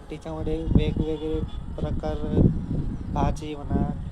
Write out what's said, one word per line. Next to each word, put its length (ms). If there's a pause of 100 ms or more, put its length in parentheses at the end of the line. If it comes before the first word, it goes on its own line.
(100)
तिच्यामध्ये 520
वेगवेगळे 760 (400)
प्रकार, 600 (720)
भाजी 420
म्हणा, 360 (220)